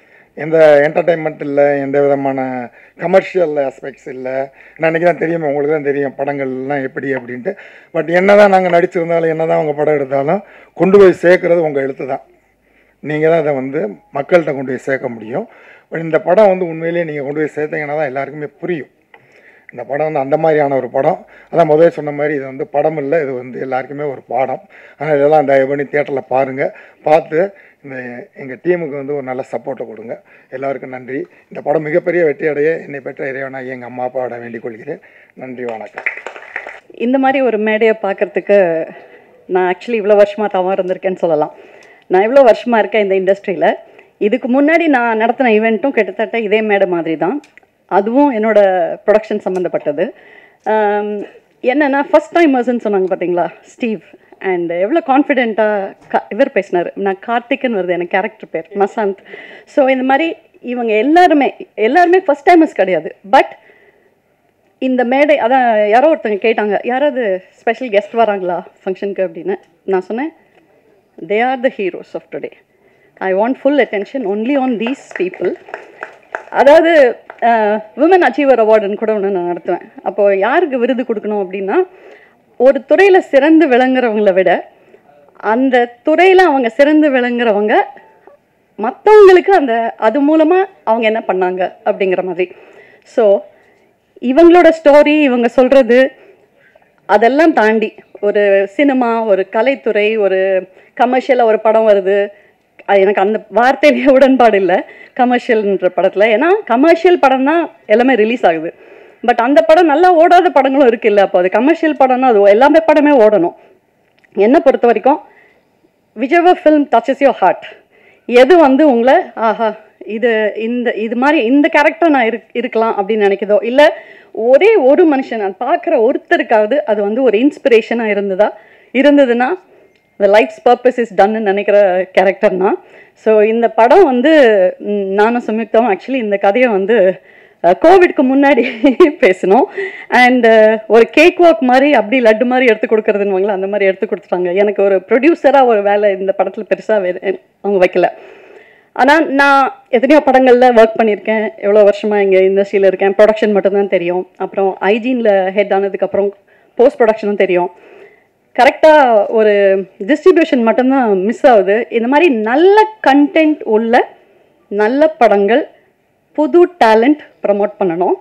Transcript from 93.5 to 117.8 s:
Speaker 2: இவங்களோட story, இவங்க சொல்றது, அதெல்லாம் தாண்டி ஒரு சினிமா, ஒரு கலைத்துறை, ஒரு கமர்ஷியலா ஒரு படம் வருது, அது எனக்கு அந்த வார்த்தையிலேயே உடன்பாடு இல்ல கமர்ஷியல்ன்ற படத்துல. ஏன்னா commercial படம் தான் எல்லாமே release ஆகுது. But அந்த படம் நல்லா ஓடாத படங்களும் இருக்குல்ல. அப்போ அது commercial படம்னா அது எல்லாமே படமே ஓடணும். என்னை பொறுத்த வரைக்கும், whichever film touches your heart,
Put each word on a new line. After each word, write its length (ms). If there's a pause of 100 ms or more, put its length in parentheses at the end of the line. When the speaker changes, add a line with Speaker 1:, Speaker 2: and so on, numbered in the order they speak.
Speaker 2:
இவங்களோட 520 (120)
story, 380
இவங்க 260
சொல்றது, 640 (920)
அதெல்லாம் 460
தாண்டி 420 (260)
ஒரு 500
சினிமா, 540
ஒரு 280
கலைத்துறை, 640
ஒரு 500 (320)
கமர்ஷியலா 420
ஒரு 180
படம் 280
வருது, 400 (560)
அது 160
எனக்கு 220
அந்த 220 (100)
வார்த்தையிலேயே 560
உடன்பாடு 460
இல்ல 320 (280)
கமர்ஷியல்ன்ற 800
படத்துல. 280
ஏன்னா 220 (180)
commercial 540
படம் 260
தான் 260 (160)
எல்லாமே 280
release 320
ஆகுது. 280 (520)
But 100
அந்த 260
படம் 240
நல்லா 320
ஓடாத 340
படங்களும் 360
இருக்குல்ல. 300
அப்போ 200
அது 120
commercial 460
படம்னா 240
அது 220
எல்லாமே 440
படமே 360
ஓடணும். 320 (800)
என்னை 260
பொறுத்த 260
வரைக்கும், 340 (1000)
whichever 440
film 340
touches 200
your 260
heart, 180 (640)